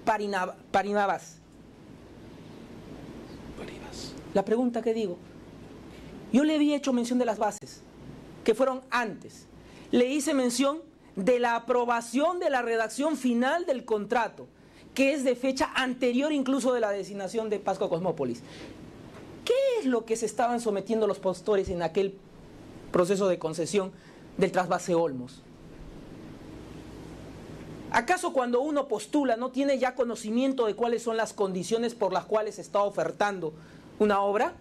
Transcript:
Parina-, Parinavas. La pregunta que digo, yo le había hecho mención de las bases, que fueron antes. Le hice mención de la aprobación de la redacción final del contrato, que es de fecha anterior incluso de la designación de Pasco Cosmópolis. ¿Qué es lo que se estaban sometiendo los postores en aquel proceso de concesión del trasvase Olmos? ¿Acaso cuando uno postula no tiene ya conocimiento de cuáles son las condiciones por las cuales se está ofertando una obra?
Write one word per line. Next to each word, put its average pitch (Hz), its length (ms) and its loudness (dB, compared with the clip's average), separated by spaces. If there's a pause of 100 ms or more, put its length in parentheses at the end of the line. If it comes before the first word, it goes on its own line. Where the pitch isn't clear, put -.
Parina-, 202 500 0 (160)
Parinavas. 196 680 0 (3000)
La 196 100 2
pregunta 240 380 0
que 233 100 0
digo, 208 240 -2 (1120)
yo 262 140 6
le 311 120 2
había 294 200 4
hecho 277 160 0
mención 240 260 0
de 247 60 2
las 214 140 0
bases, - 420 -4 (640)
que 220 100 6
fueron 262 360 2
antes. 226 560 -4 (460)
Le 240 140 8
hice 285 280 0
mención 269 480 2 (320)
de 240 240 4
la 233 180 2
aprobación 240 840 2
de 349 120 2
la 254 100 4
redacción 233 560 0
final 254 480 2
del 262 220 -2
contrato, 214 600 2 (480)
que 269 200 4
es 269 100 -2
de 247 120 4
fecha 269 380 0
anterior 254 580 2
incluso 262 420 2
de 240 60 2
la 208 100 2
designación 196 580 -4
de 208 120 0
Pasco 190 280 0
Cosmópolis. 160 540 0 (1040)
¿Qué 494 80 4 (240)
es 302 80 -2
lo 233 180 2
que 226 120 0
se 233 100 -2
estaban 240 340 2
sometiendo 214 460 2
los 190 140 0
postores 190 480 2
en 175 120 -2
aquel 190 380 0 (720)
proceso 185 380 4
de 175 100 2
concesión 165 540 0 (440)
del 190 140 4
trasvase 180 440 0
Olmos? 139 460 0 (2500)
¿Acaso 349 400 0
cuando 247 280 2
uno 285 280 0
postula 247 480 0
no 247 140 -4
tiene 269 280 2
ya 254 160 0
conocimiento 240 720 0
de 208 80 0
cuáles 233 300 0
son 226 120 0
las 220 160 0
condiciones 214 640 0
por 190 180 2
las 185 120 0
cuales 214 320 0
se 180 40 -12
está 202 220 2
ofertando 180 720 0 (460)
una 202 200 6
obra? 208 400 2